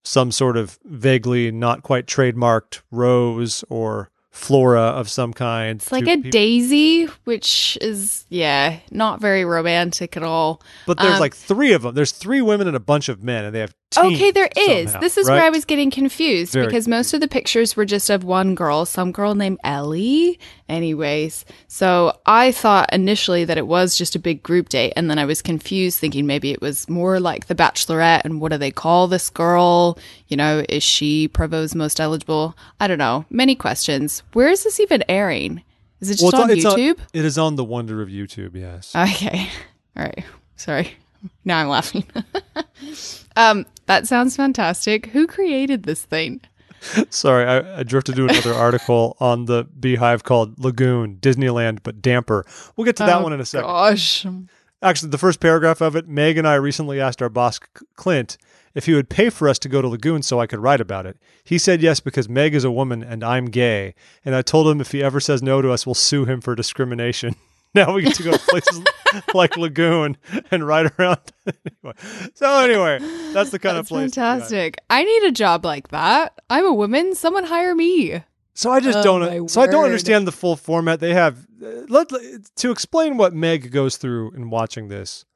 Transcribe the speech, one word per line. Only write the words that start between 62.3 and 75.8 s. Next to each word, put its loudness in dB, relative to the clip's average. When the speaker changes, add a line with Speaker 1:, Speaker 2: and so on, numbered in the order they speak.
Speaker 1:
is 0
a 0
woman -4
and -12
I'm -2
gay. 0
And -2
I 0
told 4
him 2
if -10
he -2
ever 0
says 0
no 2
to 2
us, -2
we'll -4
sue 0
him -2
for -4
discrimination." -4
<laughs> -20
Now 4
we 0
get 2
to -6
go 0
to 4
places -2
<laughs> -2
like 2
Lagoon 0
and -2
ride 2
around. 2
<laughs> -
Anyway. -12
So 2
anyway, 4
that's 0
the -6
kind -2
of -6
Speaker 2:
That's -14
Speaker 1:
place. -4
Speaker 2:
fantastic. -4
I 2
need 4
a 4
job 2
like -6